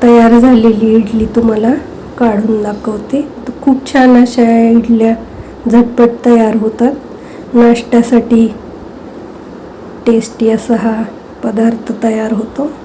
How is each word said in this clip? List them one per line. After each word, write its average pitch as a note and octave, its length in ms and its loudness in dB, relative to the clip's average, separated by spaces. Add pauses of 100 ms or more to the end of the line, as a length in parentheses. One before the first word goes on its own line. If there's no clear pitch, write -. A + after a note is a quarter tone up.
तयार A#3 360 6
झालेली A3+ 560 4
इडली A3 300 0
तुम्हाला A3+ 480 0 (440)
काढून G#3+ 460 -2
दाखवते. G#3 580 -6
तर - 300 -12 (100)
खूप C4+ 320 0
छान B3+ 280 6
अशा B3 200 0
या A3+ 280 4
इडल्या A3+ 460 2 (540)
झटपट A#3+ 400 2 (160)
तयार A3+ 300 4
होतात, A3+ 380 -2 (600)
नाश्त्यासाठी A#3 1000 2 (1500)
टेस्टी A3+ 420 -2
असा A3+ 260 -2
हा A3 280 -4 (400)
पदार्थ A3+ 480 -2 (120)
तयार A3 280 -2
होतो. B3+ 400 -6 (140)